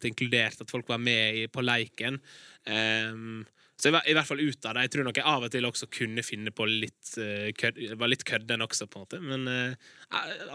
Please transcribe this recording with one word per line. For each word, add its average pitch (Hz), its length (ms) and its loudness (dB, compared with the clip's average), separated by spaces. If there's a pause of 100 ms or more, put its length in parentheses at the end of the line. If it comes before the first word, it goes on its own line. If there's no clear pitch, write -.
(120)
inkludert, 117 540 2
at - 80 -8
folk 123 180 -4
var 117 80 0
med 113 400 4
i, 113 80 0
på 127 160 -4
leiken. 120 560 0 (480)
Ehm, 110 800 0 (340)
så 143 100 6
jeg 156 80 8
var 160 100 4
i 151 80 6
hvert 156 140 4
fall 143 100 -2
ut 147 300 0
av 113 80 -4
det. 123 80 4
Jeg 123 100 -2
tror 139 140 0
nok 113 100 -2
jeg 131 80 2
av 135 200 4
og 110 40 -8
til 123 160 0
også - 240 -4
kunne 113 320 -2
finne 107 320 -6
på 110 140 0
litt, 110 400 -2 (100)
eh, 104 300 -4 (100)
kødd, 113 220 0 (180)
var 120 120 2
litt 127 160 0
kødden 113 360 -2
også, 107 240 -4
på - 140 -14
en - 20 -16
måte. 143 160 -12
Men, 135 280 -6
eh, 127 1080 -6